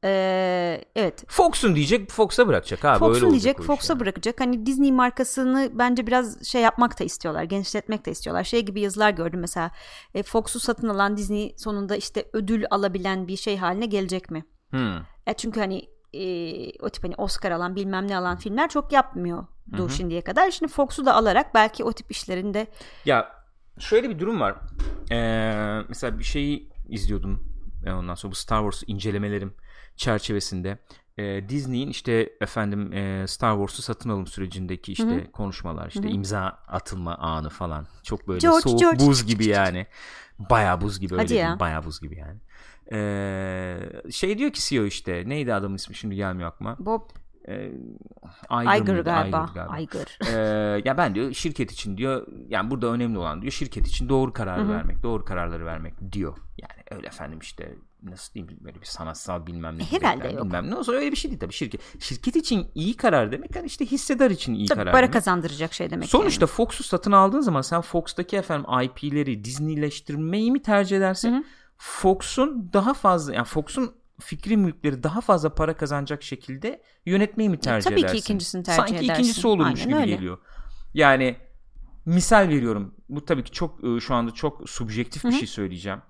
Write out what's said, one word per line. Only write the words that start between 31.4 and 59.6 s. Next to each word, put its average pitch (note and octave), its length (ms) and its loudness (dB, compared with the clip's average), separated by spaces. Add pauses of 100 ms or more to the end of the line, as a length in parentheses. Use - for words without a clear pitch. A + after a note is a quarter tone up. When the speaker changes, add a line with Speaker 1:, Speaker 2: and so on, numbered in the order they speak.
Speaker 2:
Disney'in C3+ 400 -4
işte A2+ 520 0
efendim, G#2 520 -2
e, F#2+ 340 -4
Star - 260 0
Wars'u G2+ 280 -2
satın - 280 -6
alım G2 180 -2
sürecindeki F#2 640 -8
işte A3 140 -2
Speaker 1:
Hı A#3 100 2
hı. - 160 -6
Speaker 2:
konuşmalar, E2 560 -6
işte G3+ 160 -6
Speaker 1:
Hı - 40 -2
hı. - 40 -2
Speaker 2:
imza G2 300 -2 (260)
atılma F2+ 480 -6
anı D#2 340 -4
falan. D#2 380 -8 (160)
Çok - 240 -6
böyle F#2 120 -2
Speaker 1:
George, E4 220 6
Speaker 2:
soğuk A#2+ 180 4
Speaker 1:
George, D#4+ 260 8
Speaker 2:
buz C3+ 140 8
Speaker 1:
çık, G#2+ 80 -2
Speaker 2:
gibi A2 160 2
Speaker 1:
çık, G#2+ 100 4
çık. G2+ 120 4
Speaker 2:
yani. F2+ 220 -2 (520)
Bayağı G2+ 420 4
buz G2 180 -2
gibi, F2+ 160 -4
Speaker 1:
Hadi A3 60 2
Speaker 2:
öyle A#3 120 2
Speaker 1:
ya. G#3+ 100 4
Speaker 2:
diyeyim. E3 160 -2
Bayağı D#2+ 260 -2
buz D#2 160 -10
gibi D2+ 160 -12
yani. D#2+ 220 -14 (520)
Ee, F#2+ 1200 -6
şey G3+ 260 -2
diyor C#4+ 140 0
ki - 100 -6
C - 140 0
E A#2 60 4
O - 40 4
işte, F2+ 420 -4
neydi C3+ 260 -2
adamın G2 220 -2
ismi, - 200 -12
şimdi G2+ 200 -6
gelmiyor F#2 340 -4
aklıma. A2 300 -10
Speaker 1:
Bob A3 220 -4 (480)
Speaker 2:
Ee, G2+ 220 -8 (800)
Speaker 1:
Iger A#2+ 100 0 (200)
Speaker 2:
Iger F#3+ 120 2
mıydı? E3+ 100 2
Speaker 1:
galiba. D#3+ 480 0
Speaker 2:
Iger E3+ 140 -8
galiba. D3 140 -8
Speaker 1:
Iger. - 480 -10
Speaker 2:
Ee, G#2+ 580 0
ya C3+ 120 2
ben C3+ 180 2
diyor B2 180 -2
şirket D3 380 -4
için G2 260 -8
diyor, C3 300 -2 (200)
yani G#2+ 240 -2
burada A#2+ 160 -2
önemli A#2 300 0
olan D#2+ 240 -4
diyor C#3 100 -6
şirket - 360 0
için - 220 0
doğru C3 240 2
kararı G#2+ 280 -2
Speaker 1:
Hı G#2 40 0
hı. G#2 60 0
Speaker 2:
vermek, - 320 0
doğru A2+ 220 -2
kararları E2+ 400 -4
vermek D#2+ 280 -8 (180)
diyor. F2 260 -4 (200)
Yani - 340 -18
öyle - 160 -12
efendim D#2 340 -12
işte - 340 -14 (280)
nasıl - 300 -16
diyeyim, F2 280 -14
böyle E2+ 200 -18
bir - 40 -20
sanatsal E2 600 -10
bilmem E2 300 -8